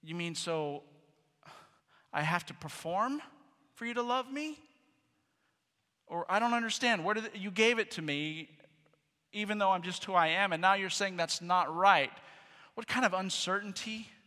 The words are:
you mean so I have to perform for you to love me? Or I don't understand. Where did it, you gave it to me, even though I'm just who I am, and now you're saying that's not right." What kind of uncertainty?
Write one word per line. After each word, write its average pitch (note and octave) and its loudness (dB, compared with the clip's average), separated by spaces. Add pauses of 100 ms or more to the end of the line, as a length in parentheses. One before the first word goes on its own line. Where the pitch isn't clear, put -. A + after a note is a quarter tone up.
you D#3+ -10
mean E3+ -4
so D3+ -4 (1300)
I D3 0
have E3 0
to - -14
perform G3 -4 (540)
for A#3 -10
you A#3+ -6
to A#3+ -2
love B3 -2
me? D4 -8 (1500)
Or E3+ -4
I G3 4
don't A#3 2
understand. A3+ 0
Where G3+ 2
did A3 -2
it, A3+ -12
you G3 -6
gave A3 4
it G#3 -4
to - -8
me, D#3 -4 (840)
even G#3 -4
though G3 4
I'm F3+ 2
just F3+ -6
who G3 -8
I E3+ 6
am, F#3 2
and D#3+ -2
now F#3+ 6
you're G3 0
saying F#3+ -2
that's E3+ -2
not F3 2
right." F3 6 (640)
What A3+ -10
kind B3+ 0
of F#3 4
uncertainty? G3 -4 (180)